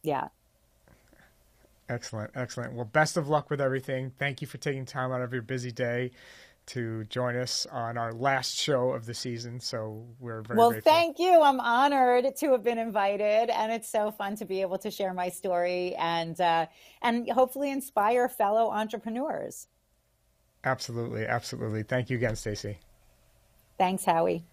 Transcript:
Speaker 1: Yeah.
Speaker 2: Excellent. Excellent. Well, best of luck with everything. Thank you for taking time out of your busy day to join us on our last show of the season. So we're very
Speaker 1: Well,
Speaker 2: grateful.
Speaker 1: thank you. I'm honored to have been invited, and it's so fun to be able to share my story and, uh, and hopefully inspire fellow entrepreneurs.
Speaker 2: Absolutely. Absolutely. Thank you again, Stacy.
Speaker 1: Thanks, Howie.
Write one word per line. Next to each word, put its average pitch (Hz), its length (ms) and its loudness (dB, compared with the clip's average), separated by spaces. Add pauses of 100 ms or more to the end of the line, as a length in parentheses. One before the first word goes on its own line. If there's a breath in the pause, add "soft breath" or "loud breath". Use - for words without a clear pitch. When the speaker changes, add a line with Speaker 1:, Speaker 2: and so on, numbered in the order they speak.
Speaker 1:
Yeah. 143 260 -2 (1600 soft breath)
Speaker 2:
Excellent. 113 440 -6
Excellent. 123 400 -8
Well, 120 100 -6
best 156 320 2
of 151 120 -2
luck 147 220 0
with 143 100 -4
everything. 131 580 -2
Thank 139 220 -4
you 147 60 -8
for - 120 -16
taking 135 260 -4
time 127 260 -6
out 127 120 -4
of 120 100 -6
your 123 100 -4
busy 123 280 -6
day 123 400 -2 (560 loud breath)
to 110 380 -6
join 123 300 -2
us 123 380 -4
on 117 240 -6
our 117 160 -4
last 131 440 0
show 127 340 2
of 120 160 -6
the 117 80 -10
season. 120 440 -8
So 110 460 -8 (160)
we're 113 220 -10
very 110 160 0
Speaker 1:
Well, 233 140 8
Speaker 2:
grateful. 220 200 6
Speaker 1:
thank 330 260 2
you. 349 220 8
I'm 277 200 6
honored 254 760 4
to 285 160 4
have 240 100 4
been 233 140 2
invited, 208 720 2
and 220 240 0
it's 226 160 -4
so 214 220 2
fun 208 260 -6
to 214 80 -8
be 190 160 -2
able 190 180 -2
to 214 120 -6
share 190 240 -4
my 180 160 -2
story 180 680 0
and, 165 400 -2
uh, 165 280 4 (340 soft breath)
and 233 300 -2
hopefully 262 400 2
inspire 247 580 0
fellow 220 420 2
entrepreneurs. 220 1000 -6 (960)
Speaker 2:
Absolutely. 117 600 -4
Absolutely. 117 600 -4
Thank 127 260 -2
you 127 80 -2
again, 110 180 -2
Stacy. 104 440 -8 (1000)
Speaker 1:
Thanks, 185 260 0
Howie. 170 480 2